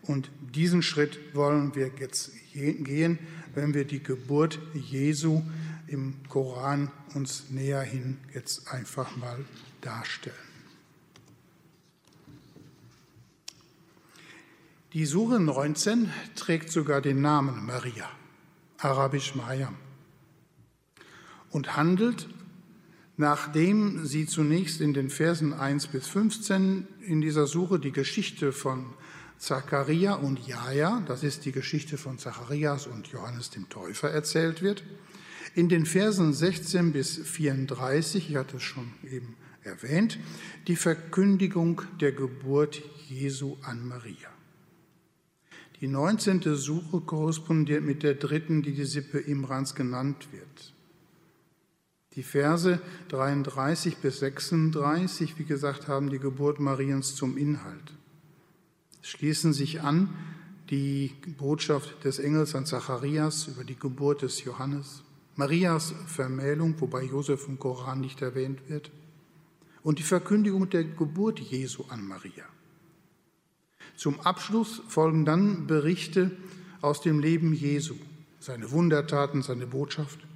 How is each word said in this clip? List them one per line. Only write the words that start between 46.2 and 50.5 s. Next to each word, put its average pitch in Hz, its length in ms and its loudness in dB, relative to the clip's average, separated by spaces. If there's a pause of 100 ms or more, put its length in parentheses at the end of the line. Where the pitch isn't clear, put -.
Sure 156 460 -2
korrespondiert 156 840 2
mit 143 200 0
der 143 120 4
dritten, 151 480 0
die 143 100 -2
die 139 120 -2
Sippe 139 340 -4
Imrans 135 560 -2
genannt 131 560 -2
wird. - 420 -20 (1400)